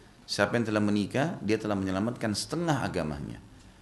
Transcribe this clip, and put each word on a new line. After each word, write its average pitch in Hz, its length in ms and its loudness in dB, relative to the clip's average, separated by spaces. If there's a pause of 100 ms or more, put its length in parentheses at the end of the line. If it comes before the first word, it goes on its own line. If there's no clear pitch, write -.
(240)
Siapa 104 320 2
yang 117 140 2
telah 107 100 2
menikah, 104 600 2
dia 107 160 2
telah 107 160 -2
menyelamatkan 101 580 0
setengah 147 540 0
agamanya. 73 560 -4 (400)